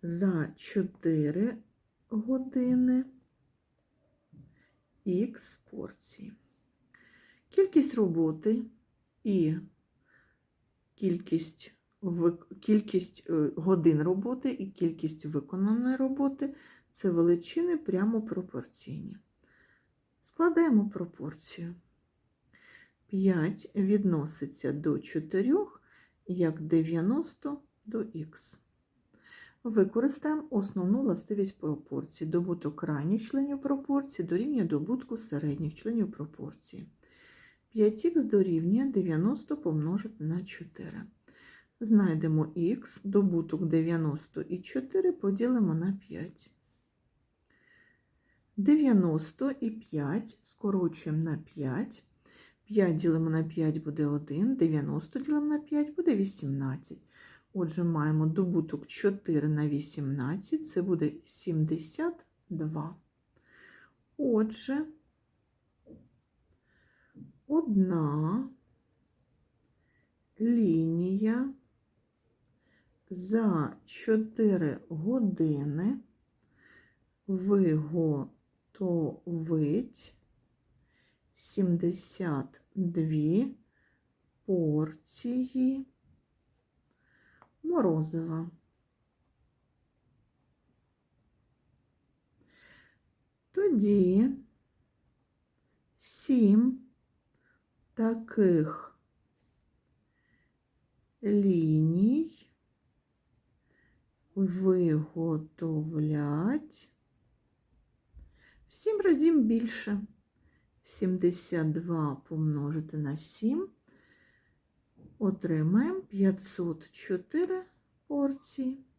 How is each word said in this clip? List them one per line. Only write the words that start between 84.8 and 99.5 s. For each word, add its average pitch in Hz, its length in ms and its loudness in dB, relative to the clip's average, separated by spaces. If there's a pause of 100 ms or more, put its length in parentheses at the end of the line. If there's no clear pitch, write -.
морозива. 165 800 0 (4000)
Тоді 208 800 4 (1700)
сім 240 840 4 (1120)
таких 214 1040 2 (2250)